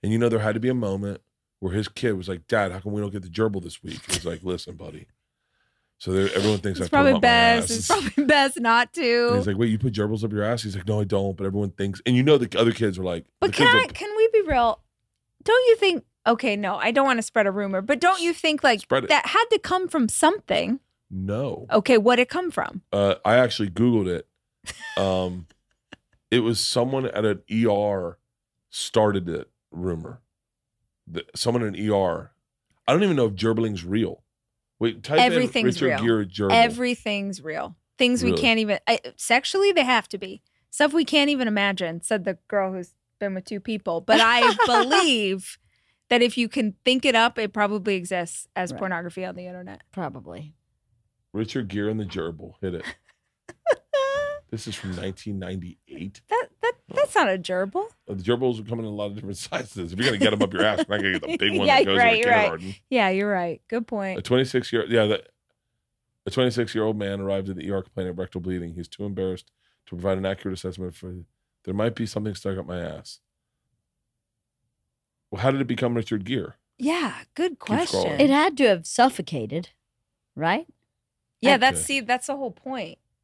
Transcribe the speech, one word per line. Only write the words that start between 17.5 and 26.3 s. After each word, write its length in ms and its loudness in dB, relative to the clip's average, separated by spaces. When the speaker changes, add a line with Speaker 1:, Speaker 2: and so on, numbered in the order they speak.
Speaker 2:
rumor, 300 -2
but 180 0
don't 220 4
you 120 0
think, 300 0
like, 160 4
Speaker 1:
Spread 240 0
it. 60 -8
Speaker 2:
that 180 2
had 240 2
to 80 2
come 280 -2
from 220 0
something? 720 0
Speaker 1:
No. 600 -6
Speaker 2:
Okay, 280 4
what'd 240 4
it 60 -2
come 200 -4
from? 320 -6
Speaker 1:
Uh, 320 2
I 120 4
actually 340 2
Googled 380 2
it. 200 -4
Um, 480 -2
Speaker 2:
<laughs> 420 -12